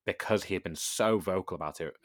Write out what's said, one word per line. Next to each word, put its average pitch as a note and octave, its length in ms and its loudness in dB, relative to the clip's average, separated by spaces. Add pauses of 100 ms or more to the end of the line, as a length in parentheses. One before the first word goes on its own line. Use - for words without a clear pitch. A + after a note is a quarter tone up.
because - 400 2
he G2 80 -2
had F#2 100 0
been E2 120 -6
so A2 440 2
vocal F#2 360 -2
about D2+ 260 -6
it, D#2 120 -4 (120)